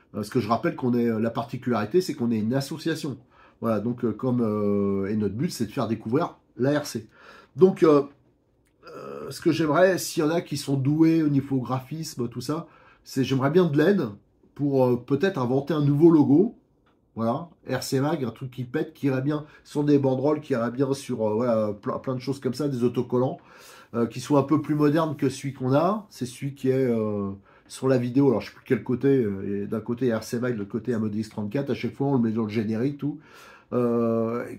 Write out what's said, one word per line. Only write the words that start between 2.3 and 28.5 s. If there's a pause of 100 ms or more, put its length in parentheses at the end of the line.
est
une
association. (440)
Voilà,
donc,
euh,
comme,
euh,
et
notre
but,
c'est
de
faire
découvrir (200)
la
R
C. (480)
Donc,
euh, (920)
euh,
ce
que
j'aimerais,
s'il
y
en
a
qui
sont
doués
au
niveau
graphisme,
tout
ça, (360)
c'est
j'aimerais
bien
de
l'aide (520)
pour,
euh,
peut-être
inventer
un
nouveau
logo. (600)
Voilà, (180)
R
C
Mag,
un
truc
qui
pète,
qui
irait
bien (180)
sur
des
banderoles,
qui
irait
bien
sur,
euh,
voilà,
plein,
plein
de
choses
comme
ça,
des
autocollants, (560)
euh,
qui
soient
un
peu
plus
modernes
que
celui
qu'on
a.
C'est
celui
qui
est,
euh, (360)
sur
la
vidéo,
alors
je